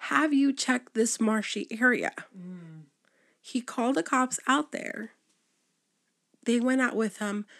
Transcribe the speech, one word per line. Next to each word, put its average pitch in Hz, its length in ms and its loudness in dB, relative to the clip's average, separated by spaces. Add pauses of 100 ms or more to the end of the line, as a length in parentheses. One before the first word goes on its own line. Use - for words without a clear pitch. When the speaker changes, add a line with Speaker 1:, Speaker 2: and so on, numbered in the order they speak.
(140)
Speaker 1:
"Have 294 180 2
you 277 220 4
checked - 400 -2
this 226 260 0
marshy 214 520 0
area?" 240 420 2 (240)
Speaker 2:
Mm. 175 460 -16 (580)
Speaker 1:
He - 180 -6
called 247 360 -2
the 330 80 0
cops 254 440 0
out 294 240 2
there. - 420 -10 (1300)
They 233 160 2
went 254 200 2
out 247 160 0
with 220 220 0
him, 208 300 -6 (120)